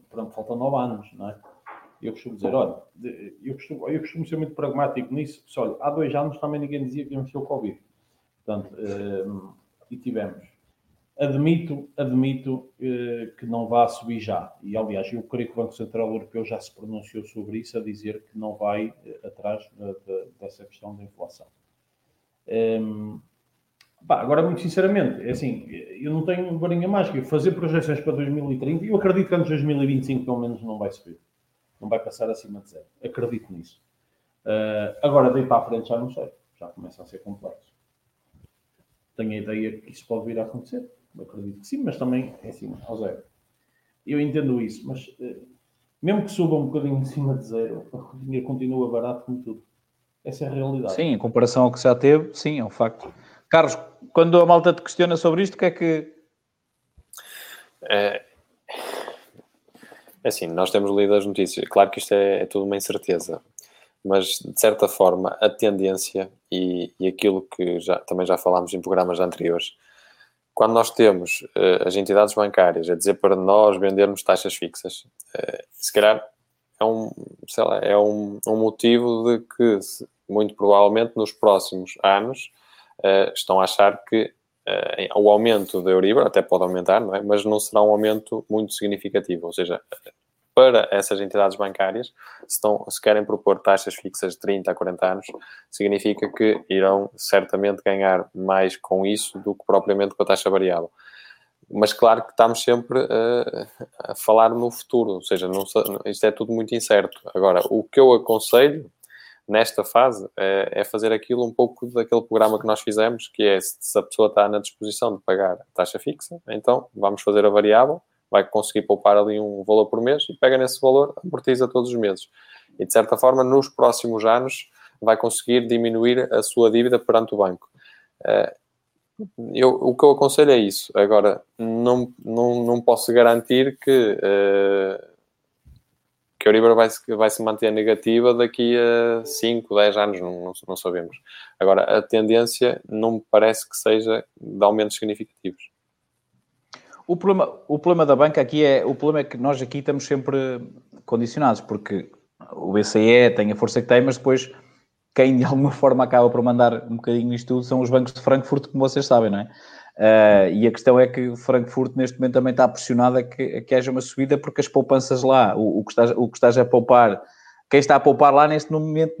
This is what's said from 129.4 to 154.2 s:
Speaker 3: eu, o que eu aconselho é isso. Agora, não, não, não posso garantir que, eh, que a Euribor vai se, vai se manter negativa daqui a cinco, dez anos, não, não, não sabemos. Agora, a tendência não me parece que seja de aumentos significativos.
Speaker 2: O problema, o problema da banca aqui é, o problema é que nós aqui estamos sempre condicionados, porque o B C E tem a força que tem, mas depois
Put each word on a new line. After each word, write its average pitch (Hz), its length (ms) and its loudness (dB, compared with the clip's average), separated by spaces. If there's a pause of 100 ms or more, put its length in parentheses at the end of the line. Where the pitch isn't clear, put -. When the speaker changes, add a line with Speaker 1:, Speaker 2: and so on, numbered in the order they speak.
Speaker 3:
eu, 127 140 4
o 127 260 0
que 151 100 4
eu 143 60 10
aconselho 143 400 4
é 127 60 8
isso. 104 360 -2
Agora, 101 480 4 (160)
não, 120 560 -2 (100)
não, 120 420 -2
não 120 160 0
posso 117 320 0
garantir 123 680 4
que, 123 400 2
eh, 98 880 0 (1300)
que - 120 0
a - 20 6
Euribor 113 240 6
vai 113 160 4
se, - 240 -8
vai 107 160 2
se 107 140 -8
manter 110 260 -2
negativa 113 640 2
daqui 120 420 0
a 117 480 0
cinco, 113 520 -4
dez 104 200 4
anos, 104 240 -2
não, 90 260 -10
não, 90 60 -12 (140)
não 92 100 -8
sabemos. 87 400 -6 (440)
Agora, 95 240 4
a 107 180 2
tendência 113 880 0
não 110 240 -2
me 110 180 -6
parece 110 380 2
que - 80 -12
seja 110 480 0 (140)
de 101 260 -6
aumentos 107 320 0
significativos. 104 720 -10 (1400)
Speaker 2:
O 175 60 0
problema, 185 420 0 (120)
o 147 100 -2
problema 170 260 2
da 143 120 6
banca 151 240 4
aqui 147 240 0
é, 135 200 4
o 131 80 -2
problema 147 280 0
é 135 40 -4
que 147 120 -12
nós 131 260 -2
aqui 127 160 -8
estamos 139 260 -4
sempre 139 320 -4 (680)
condicionados, 117 560 0
porque 101 500 -8 (400)
o - 220 -8
B 208 100 2
C 196 160 0
E 117 320 8
tem 104 220 0
a - 20 -2
força 120 260 -2
que 113 60 -10
tem, 123 160 6
mas 131 160 -2
depois - 320 0 (640)